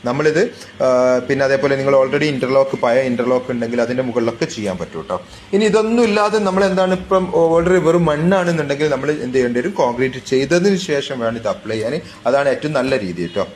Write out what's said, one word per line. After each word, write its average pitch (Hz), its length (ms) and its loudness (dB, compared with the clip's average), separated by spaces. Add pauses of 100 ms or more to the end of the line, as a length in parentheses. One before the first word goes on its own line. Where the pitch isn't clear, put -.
നമ്മളിത്, 147 320 0 (460)
ആ, - 20 4 (400)
പിന്നെ 135 200 0
അതേപോലെ 139 320 2
നിങ്ങൾ 135 200 2
already 143 340 0
ഇന്റർലോക്ക്, 131 500 0
പഴയ 123 260 4
ഇന്റർലോക്ക് 123 440 0
ഉണ്ടെങ്കിൽ 120 320 -2
അതിൻ്റെ 127 240 -2
മുകളിലൊക്കെ 117 440 -2
ചെയ്യാൻ 98 280 -6
പറ്റും 82 200 -10
കേട്ടോ. 90 160 -6 (380)
ഇനി 214 160 2
ഇതൊന്നും 220 380 2
ഇല്ലാതെ 208 380 2
നമ്മൾ 190 220 2
എന്താണ് 185 300 0
ഇപ്പം 185 260 0 (160)
already 170 460 4
വെറും 170 240 4
മണ്ണാണെന്നുണ്ടെങ്കിൽ 156 840 0
നമ്മൾ 139 160 -2 (160)
എന്ത് 127 120 -4
ചെയ്യേണ്ടി 120 240 0
വരും, 196 200 -4
കോൺക്രീറ്റ് 127 400 -2 (100)
ചെയ്തതിന് 175 560 2
ശേഷം 139 360 -4
വേണം 113 180 -4
ഇത് 107 140 -2
അപ്ലൈ 110 240 -6
ചെയ്യാൻ. 117 160 -4 (340)
അതാണ് 139 240 2
ഏറ്റവും 151 260 -4
നല്ല 131 260 0
രീതി 87 200 -6
കേട്ടോ. 92 300 -4